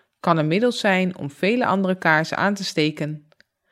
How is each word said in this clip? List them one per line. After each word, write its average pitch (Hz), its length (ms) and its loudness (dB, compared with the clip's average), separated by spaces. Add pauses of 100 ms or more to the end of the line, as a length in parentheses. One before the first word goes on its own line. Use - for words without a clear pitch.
(200)
kan 170 180 2
een 151 100 0
middel 214 240 2
zijn 185 460 0
om 143 120 -8
vele 233 360 0
andere 185 300 0
kaarsen 160 420 0
aan 196 160 0
te 196 100 -6
steken. 151 640 -4 (440)